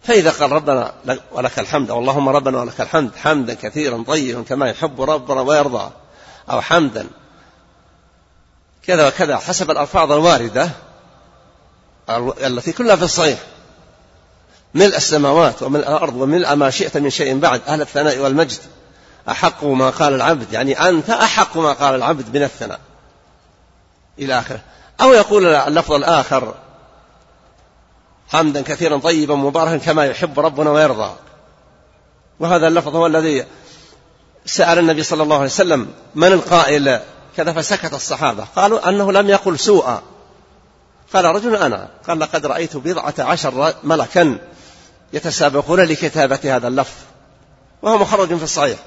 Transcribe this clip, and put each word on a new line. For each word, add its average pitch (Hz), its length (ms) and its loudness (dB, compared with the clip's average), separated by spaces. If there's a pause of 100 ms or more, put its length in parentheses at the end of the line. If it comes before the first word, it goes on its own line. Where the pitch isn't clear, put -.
فإذا 196 280 4
قال: 147 220 0
"ربنا 143 400 0 (400)
ولك 127 260 -4
الحمد"، 127 320 -4
أو 120 80 -2
"اللهم 135 300 0
ربنا 135 320 0
ولك 120 200 -8
الحمد 127 360 -2
حمدا 139 380 -2
كثيرا 117 520 -6
طيبا 127 360 -4
كما 131 280 -2
يحب 131 320 -6
ربنا 135 380 -2
ويرضى"، 131 500 0 (600)
أو 120 100 -2
"حمدا 127 460 0 (1800)
كذا 160 260 4
وكذا"، 147 280 -2
حسب 175 340 -4
الألفاظ 151 420 0
الواردة 147 580 2 (1700)
التي 127 320 -4
كلها 226 240 4
في 156 60 0
الصحيح: 160 360 0 (1400)
"ملء 190 220 4
السماوات 147 680 2
وملء 139 260 -2
الأرض 147 260 -2
وملء 143 400 0
ما 143 160 2
شئت 175 260 -4
من 143 140 0
شيء 135 280 -2
بعد، 135 300 2
أهل 151 120 -2
الثناء 143 380 -2
والمجد، 139 400 0 (680)
أحق 147 360 -2
ما 131 260 2
قال 143 240 0
العبد"، 131 380 -2
يعني: 135 360 0
"أنت 170 220 0
أحق 220 460 0
ما 160 160 0
قال 135 220 0
العبد 127 420 -4
من 143 60 0
الثناء"، 117 380 -8 (1400)
إلى 135 200 -2
آخره. 117 220 -8 (400)
أو 262 120 8
يقول 208 340 6
اللفظ 151 460 2
الآخر: 143 640 0 (1700)
"حمدا 151 340 0
كثيرا 151 360 -2
طيبا 151 360 0
مباركا 156 420 0
كما 151 300 0
يحب 139 340 -4
ربنا 151 300 0
ويرضى"، 127 460 0 (1200)
وهذا 165 280 2
اللفظ 160 280 0
هو 165 100 2
الذي 156 400 0 (1000)
سأل 170 320 2
النبي 160 240 2
صلى 156 200 -2
الله 151 140 2
عليه 139 100 2
وسلم: 147 460 0 (220)
"من 175 180 4
القائل 147 680 2 (360)
كذا؟" 165 160 -2
فسكت 165 420 -4
الصحابة، 131 500 -4 (120)
قالوا: 208 320 2
"أنه 196 240 2
لم 202 160 4
يقل 196 300 2
سوءا". 131 440 2 (1120)
قال 185 120 2
رجل: 202 320 0
"أنا". 117 320 -2 (180)
قال: 170 120 -2
"لقد 156 280 -4
رأيت 156 300 -4
بضعة 147 420 -6
عشر 143 560 -2 (100)
ملكا 147 540 2 (760)
يتسابقون 147 680 0
لكتابة 147 760 0
هذا 120 120 -4
اللفظ"، 127 280 -4 (840)
وهو 214 160 0
مخرج 196 380 0
في 160 80 -4
الصحيح 147 420 -2